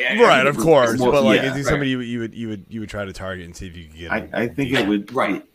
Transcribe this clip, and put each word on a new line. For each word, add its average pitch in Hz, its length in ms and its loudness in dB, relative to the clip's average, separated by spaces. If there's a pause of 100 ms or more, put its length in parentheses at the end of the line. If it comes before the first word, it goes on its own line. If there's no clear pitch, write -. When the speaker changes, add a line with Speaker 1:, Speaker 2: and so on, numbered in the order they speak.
Speaker 1:
I, 131 160 0
Speaker 2:
Right, 160 240 6
Speaker 1:
I 139 40 2
Speaker 2:
of 143 80 0
Speaker 1:
think - 100 -2
Speaker 2:
course. 127 340 4
Speaker 3:
Well, 123 120 4
Speaker 2:
But, 143 120 4
like, 131 160 4
Speaker 3:
yeah. 135 100 -2
Speaker 2:
is 131 40 -4
he 139 80 -4
Speaker 1:
Right. 135 80 -6
Speaker 2:
somebody 143 200 0
you 131 80 -2
would, 123 100 -6
you 120 100 -4
would, 113 160 -8
you 113 140 -8
would, 98 200 -10
you 110 120 -10
would 104 100 -10
try 104 140 -8
to 95 80 -10
target 92 340 -10
and 85 100 -18
see 95 120 -14
if 82 80 -18
you 85 100 -16
could 78 100 -20
get 82 140 -14
Speaker 3:
I, 110 100 -2
Speaker 2:
him? - 120 -12
Speaker 3:
I 117 160 -2
think 127 240 -4
Speaker 1:
Yeah, 123 80 2
Speaker 3:
it 101 80 0
would, 104 240 -2
Speaker 1:
right. 104 240 -2
Speaker 3:
it, - 180 -12